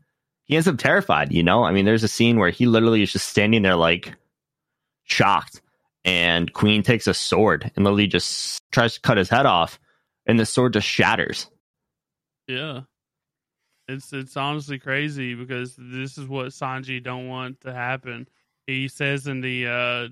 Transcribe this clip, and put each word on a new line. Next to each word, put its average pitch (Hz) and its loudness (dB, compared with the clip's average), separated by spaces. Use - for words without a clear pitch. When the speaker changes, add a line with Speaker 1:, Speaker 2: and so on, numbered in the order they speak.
Speaker 1:
he 147 0
ends 165 2
up 143 2
terrified, 113 0
you 82 2
know? 101 4
I 82 2
mean, 98 2
there's 110 2
a 107 0
scene 117 4
where 90 4
he 123 0
literally 113 4
is 92 -2
just - -4
standing 107 2
there, 92 4
like, 85 0
shocked, - 0
and 85 2
Queen 107 2
takes 113 0
a 92 4
sword 92 0
and 98 2
literally 101 4
just - -4
tries 117 2
to - -18
cut 113 2
his 90 2
head 135 4
off, 87 0
and 113 4
the 110 2
sword 123 0
just 107 0
shatters. - 0
Speaker 2:
Yeah. 131 -8
It's, 135 -12
it's 131 -10
honestly 143 -6
crazy 135 -6
because 123 -10
this 127 -12
is 139 -14
what 131 -8
Sanji 131 -8
don't 127 -10
want 127 -12
to 131 -12
happen. 123 -8
He 135 -4
says 139 -4
in 131 -6
the, 127 -6
uh, 120 -4